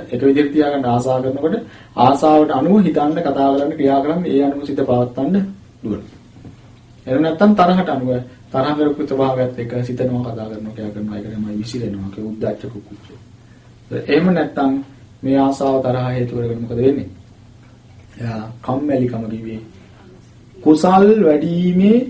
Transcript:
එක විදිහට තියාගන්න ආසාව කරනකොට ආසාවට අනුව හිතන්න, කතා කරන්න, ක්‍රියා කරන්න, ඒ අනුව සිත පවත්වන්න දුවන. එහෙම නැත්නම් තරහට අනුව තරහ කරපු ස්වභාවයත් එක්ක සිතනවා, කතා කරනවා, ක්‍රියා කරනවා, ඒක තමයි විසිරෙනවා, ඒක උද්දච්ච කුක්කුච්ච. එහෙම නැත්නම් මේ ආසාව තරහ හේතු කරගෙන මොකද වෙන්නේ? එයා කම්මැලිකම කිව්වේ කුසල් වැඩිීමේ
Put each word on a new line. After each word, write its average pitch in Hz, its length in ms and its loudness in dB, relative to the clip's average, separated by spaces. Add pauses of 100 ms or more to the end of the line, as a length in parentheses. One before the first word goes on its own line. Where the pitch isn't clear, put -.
එක 123 160 -6
විදිහට 139 300 4
තියාගන්න 143 340 0
ආසාව 123 340 0
කරනකොට 139 360 -2 (400)
ආසාවට 151 540 4
අනුව 160 300 2
හිතන්න, 151 340 2
කතා 170 340 0
කරන්න, 143 240 0
ක්‍රියා 139 280 2
කරන්න, 160 240 -2
ඒ 139 180 2
අනුව 139 200 -2
සිත 139 180 -6
පවත්වන්න 131 540 0 (440)
දුවන. 107 240 -6 (1040)
එහෙම 131 160 0
නැත්නම් 180 320 4
තරහට 180 360 2
අනුව 127 200 -2 (380)
තරහ 135 240 -2
කරපු 147 300 -2
ස්වභාවයත් 131 560 -2
එක්ක 120 220 -8
සිතනවා, 123 440 -4
කතා 110 220 -10
කරනවා, 107 280 -12
ක්‍රියා 107 180 -10
කරනවා, 107 240 -8
ඒක 104 120 -10
තමයි 107 280 -8
විසිරෙනවා, 104 520 -8
ඒක 107 160 -10
උද්දච්ච 110 420 -6
කුක්කුච්ච. - 420 -18 (960)
එහෙම 156 240 2
නැත්නම් 147 440 0 (460)
මේ 135 200 0
ආසාව 135 400 0
තරහ 127 300 -2
හේතු 123 260 -4
කරගෙන 117 260 -4
මොකද 117 160 -6
වෙන්නේ? 127 320 0 (1080)
එයා 113 280 -8 (160)
කම්මැලිකම 127 640 -2
කිව්වේ 110 360 -10 (1000)
කුසල් 180 460 6 (160)
වැඩිීමේ 175 760 4 (140)